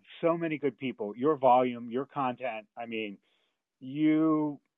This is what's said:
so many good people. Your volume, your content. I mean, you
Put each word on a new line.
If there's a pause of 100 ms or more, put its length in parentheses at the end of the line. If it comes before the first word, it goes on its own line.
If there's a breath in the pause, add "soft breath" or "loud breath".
(220)
so
many
good
people.
Your
volume,
your
content. (100)
I
mean, (600)
you (180)